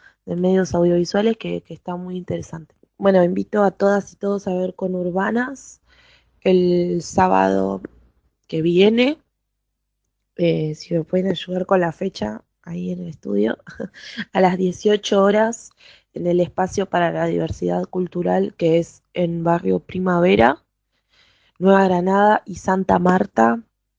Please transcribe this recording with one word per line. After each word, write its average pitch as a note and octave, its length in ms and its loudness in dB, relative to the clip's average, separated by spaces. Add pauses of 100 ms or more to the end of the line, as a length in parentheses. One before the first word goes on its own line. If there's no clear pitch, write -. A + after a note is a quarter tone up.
(240)
de F3 120 -6
medios F#3 380 0
audiovisuales F3 640 0
que, F3 260 -8
que E3 120 -18
está F3+ 220 -12
muy F3+ 200 -10
interesante. E3 580 -10 (240)
Bueno, G3 240 6
invito G3 400 0
a F#3+ 100 2
todas G3+ 420 -2
y - 20 -20
todos G3+ 320 -6
a F#3 60 -4
ver F#3 200 -4
Conurbanas F#3+ 1080 -6 (580)
el F3 640 2
sábado F#3+ 800 0 (640)
que D#3+ 160 -6
viene. A3 560 2 (1160)
Eh, D#3+ 380 0
si - 200 -8
me D#3+ 100 -2
pueden F#3 240 -2
ayudar F#3 380 -4
con F#3+ 140 4
la E3 120 -2
fecha G#3+ 500 -8 (200)
ahí F3 300 -10
en F3+ 80 -10
el F3 80 -12
estudio, - 580 -2
<laughs> - 680 -14
a F#3+ 80 0
las F#3 160 2
dieciocho G3+ 680 0
horas G#3+ 480 0 (440)
en E3 120 -6
el F3 140 2
Espacio F#3 460 -2
para E3+ 260 0
la D#3+ 140 -2
Diversidad F3 580 -2
Cultural, F#3 720 -2
que E3 220 2
es - 240 -6 (100)
en E3+ 320 -2
Barrio E3+ 360 0
Primavera, F3+ 840 2 (920)
Nueva F#3+ 260 4
Granada F#3+ 640 2
y F#3 100 -12
Santa F#3+ 420 0
Marta, G3+ 640 2 (380)